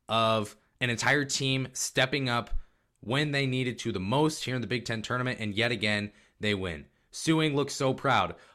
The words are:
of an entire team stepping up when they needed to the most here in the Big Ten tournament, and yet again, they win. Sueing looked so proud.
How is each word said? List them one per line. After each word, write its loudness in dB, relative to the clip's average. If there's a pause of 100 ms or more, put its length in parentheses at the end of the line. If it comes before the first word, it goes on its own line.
of 2 (240)
an 0
entire 2
team -2
stepping 0
up 0 (500)
when 0
they 0
needed -2
to -4
the -2
most 0
here -2
in -2
the -6
Big -2
Ten -4
tournament, -2
and -4
yet 2
again, 0 (300)
they 2
win. -4 (260)
Sueing 2
looked 0
so 0
proud. 2 (200)